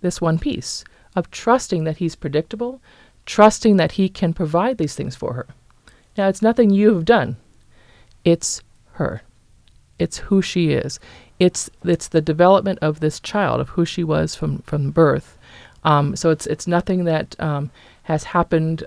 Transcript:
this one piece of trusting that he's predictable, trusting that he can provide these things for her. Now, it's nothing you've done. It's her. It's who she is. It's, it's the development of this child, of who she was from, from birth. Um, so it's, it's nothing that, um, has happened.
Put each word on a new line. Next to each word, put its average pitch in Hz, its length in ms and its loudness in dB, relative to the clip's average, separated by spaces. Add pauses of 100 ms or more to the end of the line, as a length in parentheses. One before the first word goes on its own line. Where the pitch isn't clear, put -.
this 180 200 -4
one 165 160 0
piece - 460 -8 (320)
of - 160 -4
trusting 226 540 -2
that 160 120 -4
he's 165 180 -4
predictable, 214 640 -6 (460)
trusting 208 520 4
that 160 160 2
he 190 160 0
can 170 240 -2
provide 185 440 -2
these 151 180 -4
things - 200 -8
for - 180 -6
her. 123 140 -10 (720)
Now, 196 100 0
it's 190 160 -2
nothing 226 260 4
you've 196 360 4
done. 170 320 2 (840)
It's - 380 0 (320)
her. - 280 -6 (760)
It's - 220 -4
who 196 220 0
she 165 300 0
is. 135 280 -4 (400)
It's, - 300 0 (140)
it's 175 260 -2
the 160 120 2
development 180 600 4
of 156 180 -2
this 151 200 -2
child, 147 420 -2
of 139 80 -8
who 170 160 -2
she - 180 -4
was 156 320 -2
from, 147 240 -4
from 147 320 -4
birth. 151 460 2 (460)
Um, 147 320 2
so 170 140 0
it's, 156 180 -2
it's - 200 -6
nothing 180 380 0
that, 160 340 -4
um, 147 300 -4 (340)
has 156 220 -4
happened. 165 600 -2